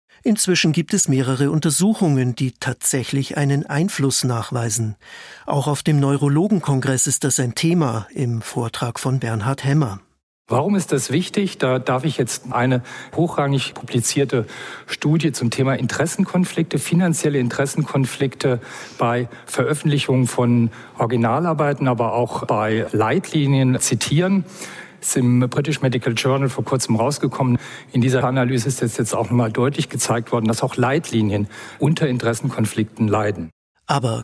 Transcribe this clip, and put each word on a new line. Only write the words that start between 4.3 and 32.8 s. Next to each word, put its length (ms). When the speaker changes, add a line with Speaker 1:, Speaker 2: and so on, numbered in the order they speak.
Speaker 1:
Auch 220
auf 160
dem 160
Neurologenkongress 1080
ist 180
das 160
ein 140
Thema 640
im 260
Vortrag 580
von 200
Bernhard 440
Hemmer. 380
Speaker 2:
Warum 240
ist 160
das 200
wichtig? 480
Da 180
darf 280
ich 120
jetzt 340
eine 300
hochrangig 600
publizierte 720
Studie 440
zum 200
Thema 240
Interessenkonflikte, 1040
finanzielle 580
Interessenkonflikte 1200
bei 320
Veröffentlichung 800
von 460
Originalarbeiten, 880
aber 260
auch 340
bei 440
Leitlinien 880
zitieren. 640
Ist 180
im 240
British 420
Medical 300
Journal 360
vor 160
kurzem 300
rausgekommen. 640
In 100
dieser 220
Analyse 460
ist 120
jetzt, 160
jetzt 160
auch 160
nochmal 220
deutlich 380
gezeigt 420
worden, 160
dass 160
auch 140
Leitlinien 720
unter 300
Interessenkonflikten 1000